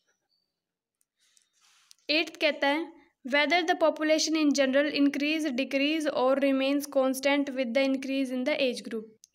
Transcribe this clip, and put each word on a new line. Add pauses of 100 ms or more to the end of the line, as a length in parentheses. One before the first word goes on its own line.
(2000)
एट्थ
कहता
है, (400)
"Whether
the
population
in
general
increase,
decrease
or
remains
constant
with
the
increase
in
the
age
group?" (220)